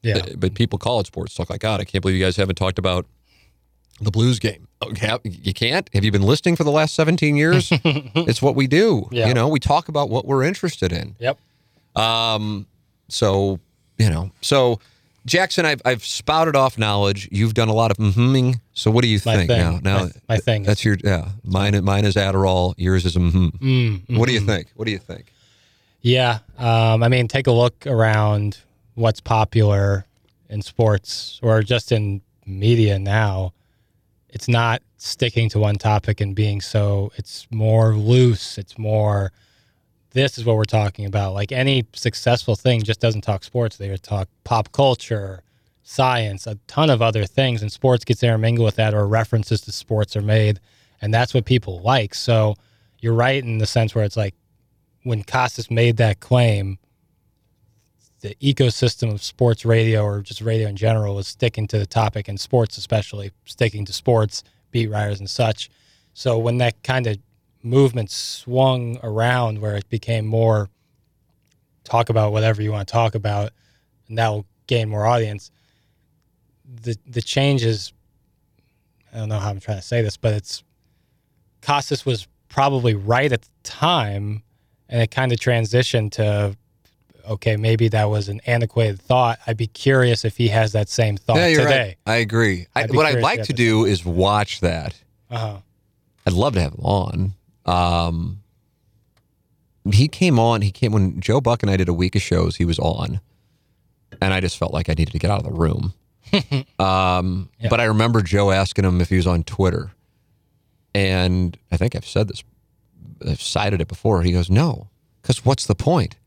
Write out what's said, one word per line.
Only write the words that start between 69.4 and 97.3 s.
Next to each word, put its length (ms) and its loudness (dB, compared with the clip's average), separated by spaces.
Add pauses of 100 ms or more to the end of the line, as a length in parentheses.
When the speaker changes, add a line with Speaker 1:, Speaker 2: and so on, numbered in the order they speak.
Speaker 1:
where 160 -4
it 120 -8
became 380 -4
more 420 2 (1160)
talk 260 0
about 220 2
whatever 300 0
you 100 -2
want 160 -6
to 40 -14
talk 220 2
about, 380 -4 (560)
and 100 -8
that 100 2
will 180 -6 (200)
gain 220 -2
more 180 -2
audience, 440 -2 (1300)
the, 140 -6 (100)
the 160 -6
change 420 0
is, 280 -2 (1200)
I 40 -12
don't 100 -6
know 100 -2
how 120 -4
I'm 100 -8
trying 180 -8
to 40 -14
say 200 -2
this, 140 -4
but 180 0
it's, 300 -10 (960)
Costas 420 -2
was 220 -4 (220)
probably 460 0
right 360 0
at 120 -2
the 60 -20 (140)
time, 800 -4 (460)
and 140 0
it 80 0
kind 220 0
of 60 -2
transitioned 720 0
to, 440 0 (720)
okay, 280 -2
maybe 320 2
that 200 2
was 200 -2
an 180 -8
antiquated 540 0
thought. 480 0
I'd 80 -2
be 100 -4
curious 580 2
if 120 -2
he 120 2
has 240 2
that 160 0
same 280 0
thought 220 0
Speaker 2:
Yeah, 100 4
you're 160 4
right. 80 2
Speaker 1:
today. 240 0 (100)
Speaker 2:
I 100 0
agree. 500 0 (100)
I, 60 0
Speaker 1:
I'd 100 -4
be 40 2
Speaker 2:
what 100 4
I'd 40 2
Speaker 1:
curious 140 0
Speaker 2:
like 160 0
Speaker 1:
if 80 -8
Speaker 2:
to 80 -4
Speaker 1:
he 120 2
has 40 4
Speaker 2:
do 120 4
is 200 0
watch 560 0
that. 340 -2 (340)
Speaker 1:
Uh-huh. 300 -8 (640)
Speaker 2:
I'd 80 0
love 220 0
to 60 0
have 140 -2
him 100 -12
on. 480 -2 (320)